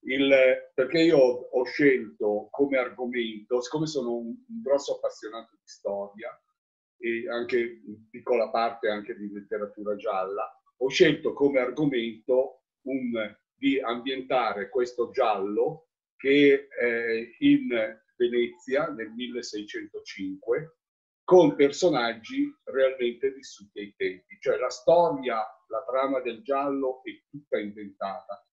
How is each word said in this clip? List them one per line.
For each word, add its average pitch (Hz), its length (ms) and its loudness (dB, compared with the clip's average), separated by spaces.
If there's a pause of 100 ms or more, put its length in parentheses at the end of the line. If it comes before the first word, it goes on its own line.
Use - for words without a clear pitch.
Il, 139 300 2 (420)
perché 165 280 2
io 165 160 6
ho 123 460 2
scelto 113 880 0
come 135 260 0
argomento, 123 800 -4
siccome 151 280 -4
sono 123 260 -4
un, 117 120 -6
un 113 360 -12
grosso 139 320 -2
appassionato - 640 -10
di - 100 -20
storia 101 760 -10 (600)
e 117 280 -4
anche 120 300 -2
in 110 500 -8
piccola 120 420 -2
parte 113 380 -2
anche 104 280 -6
di 104 160 -10
letteratura 104 640 -8
gialla, 101 520 -4 (280)
ho 127 120 -2
scelto 147 440 4
come 135 260 2
argomento 127 1040 -2 (200)
un, 117 540 -4 (160)
di 135 280 0
ambientare 120 880 -2
questo 120 420 -2
giallo 110 760 0 (260)
che 139 540 4
è 117 600 -2 (100)
in 143 300 4 (480)
Venezia 120 720 0
nel 110 200 -10
milleseicentocinque 110 1700 -8 (500)
con 175 280 8
personaggi 143 960 0 (140)
realmente 127 680 0
vissuti 135 500 -18
ai 101 140 -12
tempi. 92 460 -8
Cioè 123 160 0
la 123 140 -4
storia, 151 680 2 (320)
la 110 180 -6
trama 131 360 0
del 113 200 -6
giallo 135 600 -4
è - 80 -12 (180)
tutta - 300 -6
inventata 101 840 -10 (100)